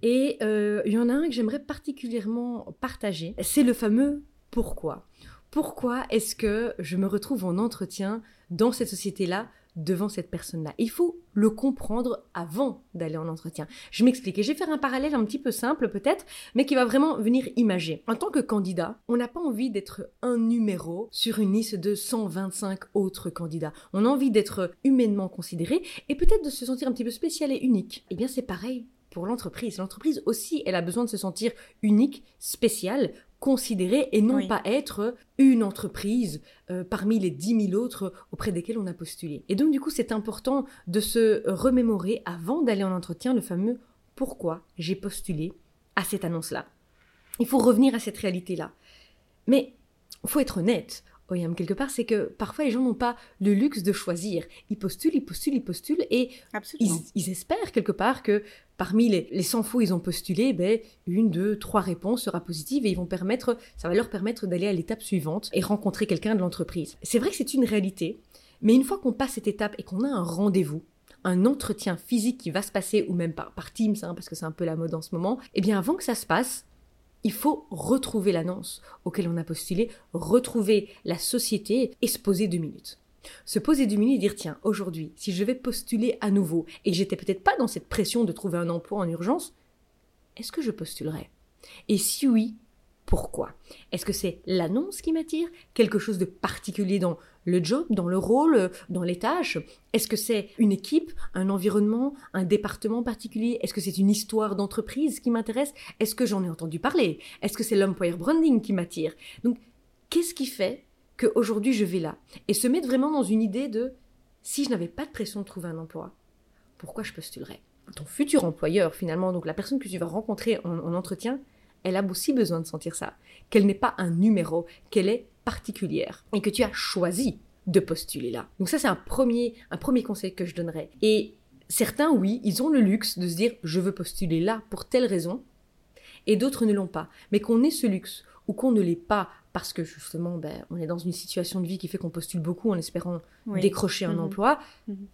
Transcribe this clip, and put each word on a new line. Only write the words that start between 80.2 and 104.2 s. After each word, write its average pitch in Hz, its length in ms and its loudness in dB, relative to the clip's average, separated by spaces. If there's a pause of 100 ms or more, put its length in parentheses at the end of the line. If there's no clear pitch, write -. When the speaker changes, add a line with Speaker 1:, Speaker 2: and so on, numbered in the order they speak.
Speaker 1:
la 180 140 -2
société 247 840 0
et 247 60 0
se - 120 -2
poser 202 300 0
deux 170 80 -2
minutes. - 420 -8 (460)
Se - 140 -2
poser 269 280 4
deux 208 100 2
minutes 240 200 4
et 208 40 2
dire, 202 140 2
Tiens, 151 280 -8
aujourd'hui, 180 540 -2
si - 140 -6
je 185 140 0
vais 247 100 0
postuler 247 680 -2
à 214 80 0
nouveau 170 340 2 (220)
et 185 60 2
que 165 40 0
j'étais 190 200 -2
peut-être - 280 -4
pas 403 140 2
dans 240 80 2
cette - 240 -8
pression 233 340 0
de 170 80 0
trouver 175 240 -4
un 175 140 -2
emploi 170 300 -4
en 180 60 0
urgence, 175 480 -2 (840)
est-ce 233 120 -10
que 330 120 -6
je 240 80 -2
postulerais ? - 580 -8 (640)
Et 208 80 4
si - 280 0
oui, 226 280 4 (500)
pourquoi ? - 500 0 (360)
Est-ce - 160 -6
que 202 60 -2
c'est 185 340 -4
l'annonce 185 560 -2
qui 330 100 0
m'attire ? 320 360 -2 (260)
Quelque 220 240 4
chose 208 180 -2
de 180 80 0
particulier 190 760 -2
dans 175 180 0 (260)
le 175 200 2
job, 254 260 0
dans 196 160 2
le 180 100 0
rôle, 220 540 4 (180)
dans 180 140 -2
les 180 160 -2
tâches ? 254 400 -2 (340)
Est-ce 220 140 2
que - 80 -2
c'est 208 440 -2
une 214 120 6
équipe, 302 400 0 (240)
un 190 160 0
environnement, 208 640 2 (200)
un 185 100 0
département 208 580 0
particulier ? 226 600 -4
Est-ce - 120 -4
que 208 60 -4
c'est 170 180 -4
une 196 120 6
histoire 208 440 0